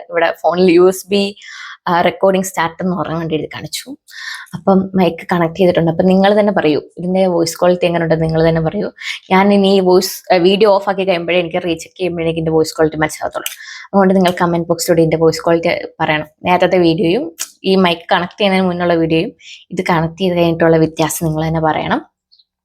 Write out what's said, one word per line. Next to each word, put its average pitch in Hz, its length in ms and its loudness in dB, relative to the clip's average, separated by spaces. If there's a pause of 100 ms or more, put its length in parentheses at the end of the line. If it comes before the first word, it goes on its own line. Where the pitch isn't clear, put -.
(100)
ഇവിടെ 165 200 0 (100)
ഫോണിൽ 175 280 2 (100)
യു 180 160 6
എസ് - 180 -14
ബി, 202 120 0 (640)
ആ, 175 60 0 (120)
റെക്കോർഡിംഗ് 190 420 0
സ്റ്റാർട്ട് 165 340 -4
എന്ന് 180 160 -2
പറഞ്ഞ 156 220 -6
വേണ്ടി 165 160 -6
എഴുതി 147 180 -6
കാണിച്ചു. - 320 -12 (720)
അപ്പം 190 220 0 (200)
മൈക്ക് 170 340 0
കണക്ട് 165 260 -2
ചെയ്തിട്ടുണ്ട്. 175 340 2
അപ്പം 175 180 0
നിങ്ങൾ 190 280 4
തന്നെ 208 200 2
പറയൂ, 151 220 2 (180)
ഇതിൻ്റെ 185 240 -2 (120)
വോയിസ് 165 260 -2
ക്വാളിറ്റി 180 280 2
എങ്ങനെ 170 180 -2
ഉണ്ടെന്ന് 165 200 0
നിങ്ങൾ 160 220 0
തന്നെ 165 180 0
പറയൂ. 202 220 -4 (440)
ഞാൻ 196 240 4
ഇനി 196 220 4
ഈ - 100 2
വോയിസ്, 180 260 2 (180)
ആ, 185 40 4 (100)
വീഡിയോ 202 300 4
ഓഫ് 196 140 -4
ആക്കി 190 200 -4
കഴിയുമ്പോഴേ 170 340 -2
എനിക്ക് 180 220 -6
റീചെക്ക് 165 320 -8
ചെയ്യുമ്പോഴേ 170 280 -4
എനിക്ക് 165 160 -2
ഇതിൻ്റെ 160 140 -2
വോയിസ് 160 200 0
ക്വാളിറ്റി 156 280 0
മനസ്സിലാകത്തുള്ളൂ. - 460 -6 (400)
അതുകൊണ്ട് 190 280 4
നിങ്ങൾ 180 240 4
കമന്റ് 170 280 0
ബോക്സിലൂടെ 165 340 0
ഇതിൻ്റെ 160 200 0
വോയിസ് 160 220 2
ക്വാളിറ്റി 170 260 0 (300)
പറയണം. 151 260 -2 (200)
നേരത്തെ 180 400 2
വീഡിയോയും 170 360 0 (460)
ഈ 190 40 4 (120)
മൈക്ക് 170 280 -4
കണക്ട് 180 260 -4
ചെയ്യുന്നതിന് 190 300 2
മുന്നുള്ള 175 320 0
വീഡിയോയും 165 300 0 (420)
ഇത് 185 80 -4 (100)
കണക്ട് 165 300 -2
ചെയ്ത് 175 180 0
കഴിഞ്ഞിട്ടുള്ള 165 440 2
വ്യത്യാസം 156 440 -2
നിങ്ങൾ 156 200 -2
തന്നെ 160 220 -2
പറയണം. 165 320 -4 (640)